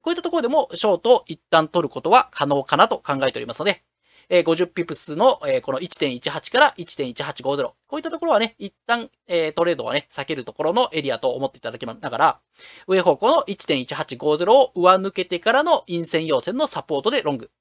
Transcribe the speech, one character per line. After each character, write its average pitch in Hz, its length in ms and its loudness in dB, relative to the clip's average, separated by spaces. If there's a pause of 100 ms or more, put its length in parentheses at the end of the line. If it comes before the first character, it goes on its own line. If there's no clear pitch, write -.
こ 330 100 -4
う - 0 -
い - 40 0
っ - 20 -6
た 339 60 -10
と 339 80 -4
こ 339 60 -2
ろ 311 60 2
で 240 60 -2
も 285 240 0
シ 175 140 -4
ョ 202 80 4
ー - 40 0
ト 240 180 6
を - 100 -2
一 - 140 -12 (100)
旦 156 180 4
取 175 140 0
る 147 60 -2
こ 135 120 -8
と 160 100 -2
は 240 200 6
可 - 160 -2
能 143 180 2
か - 120 0
な 180 120 6
と - 160 -2
考 143 100 -2 (120)
え 127 60 -2
て - 60 -8
お - 20 -6
り 117 60 -10
ま 120 80 -12
す - 40 -16
の 156 60 -6
で、 196 180 -2 (460)
え 180 120 4
ー、 165 40 0
五 165 100 2
十 175 120 0
ピ 175 180 -6
プ 165 100 -10
ス 151 220 -10
の、 233 300 4
え 131 120 0
ー、 - 20 0
こ 135 120 -6
の 127 80 -2
一 - 160 -10
点 139 180 -2
一 123 160 -6
八 147 200 -10
か 165 80 0
ら - 180 4
一 - 200 -14
点 135 120 -6
一 120 140 -10
八 143 200 -10
五 139 140 -2
ゼ 139 60 -2
ロ。 120 120 -6 (120)
こ 285 100 -10
う 311 40 -6
い - 20 -18
っ - 20 -18
た 320 60 -6
と 320 80 -10
こ 339 80 -6
ろ 320 60 2
は 240 60 4
ね、 226 200 -2
一 202 140 -12 (140)
旦、 233 240 -2 (160)
え 165 220 0
ー、 - 40 -8
ト 170 120 0
レ 170 80 2
ー 151 40 0
ド 123 80 -8
は 117 100 -4
ね、 147 160 -4
避 139 140 -10
け 160 100 -6
る 127 100 -8
と 113 80 -14
こ 151 120 -6
ろ 160 80 2
の 233 200 2
エ 156 100 -4
リ 135 100 -4
ア 117 60 -4
と 131 120 0
思 131 160 -4
っ - 40 -4
て - 80 -20
い - 20 -20
た 117 100 -8
だ 123 80 -14
き 127 80 -10
な 117 80 -12
が 117 220 -10
ら、 151 240 2 (460)
上 190 140 2
方 170 160 4
向 214 120 0
の 330 180 2
一 196 200 -10
点 139 140 0
一 127 140 -8
八 135 220 -8
五 151 200 0
ゼ 170 80 -2
ロ 240 160 6
を 262 140 2
上 180 220 6
抜 190 140 -4
け 185 140 -4
て 175 160 -6
か 220 120 2
ら 269 100 4
の 330 260 2
陰 170 160 -6
線 160 220 -2
陽 139 140 2
線 202 160 -6
の 233 100 0
サ - 180 -8
ポ 139 160 -2
ー - 20 -18
ト 214 80 0
で 269 120 -2
ロ 147 100 -2
ン 131 60 -4
グ。 113 120 -14 (100)